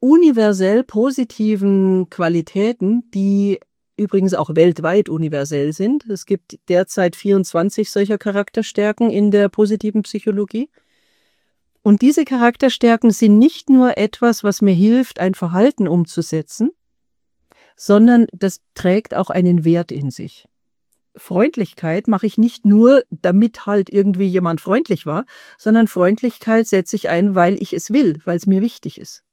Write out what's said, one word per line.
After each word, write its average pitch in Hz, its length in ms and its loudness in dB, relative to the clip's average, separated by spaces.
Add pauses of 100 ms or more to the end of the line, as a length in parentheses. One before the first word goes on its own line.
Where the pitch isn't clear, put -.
universell 226 800 2
positiven 202 1300 -2
Qualitäten, 190 1000 -2
die 196 480 -2 (360)
übrigens 190 380 -2
auch 156 200 -4
weltweit 165 540 2
universell 151 680 -4
sind. 233 320 -4
Es 208 200 -12
gibt - 320 -6 (100)
derzeit 180 480 -2
vierundzwanzig 196 760 -2
solcher 202 280 -2
Charakterstärken 214 920 -4
in 208 200 0
der 202 180 2
positiven 214 540 -2
Psychologie. 208 680 -6 (1120)
Und 208 200 2
diese 285 220 2
Charakterstärken 240 880 0
sind 208 260 4
nicht 285 320 2
nur 254 260 4
etwas, 226 460 -2
was 202 180 -2
mir 196 140 2
hilft, 220 460 0
ein 190 140 -2
Verhalten 190 520 0
umzusetzen, 170 880 -4 (1040)
sondern 226 560 4
das 185 280 -6 (140)
trägt 190 400 -2
auch - 160 -4
einen 175 340 0
Wert 170 280 -2
in 143 180 -8
sich. - 380 -18 (680)
Freundlichkeit 190 960 -4
mache 214 180 -2
ich - 120 -4
nicht 226 280 -2
nur, 233 440 6
damit 190 560 -2
halt 202 220 -2
irgendwie 196 380 -2
jemand 175 340 -2
freundlich 202 460 -4
war, 165 200 -8 (320)
sondern 220 280 2
Freundlichkeit 220 800 -2
setze 190 300 -2
ich - 120 -6
ein, 185 280 0
weil 185 260 2
ich 196 100 -10
es 180 200 -8
will, 214 320 0
weil 175 120 -4
es 165 100 -6
mir 190 160 2
wichtig - 380 -10
ist. - 220 -20 (100)